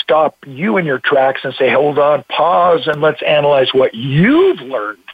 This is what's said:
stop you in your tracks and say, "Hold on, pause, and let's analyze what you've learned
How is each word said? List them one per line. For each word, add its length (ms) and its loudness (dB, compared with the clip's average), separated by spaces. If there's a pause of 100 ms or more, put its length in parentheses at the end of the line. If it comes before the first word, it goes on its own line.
stop 320 0 (100)
you 320 -4
in 80 -2
your 140 -2
tracks 440 0
and 120 -8
say, 160 0
"Hold 260 0
on, 320 2
pause, 580 0
and 140 -4
let's 200 0
analyze 520 2
what 200 2
you've 680 2
learned 380 -8 (140)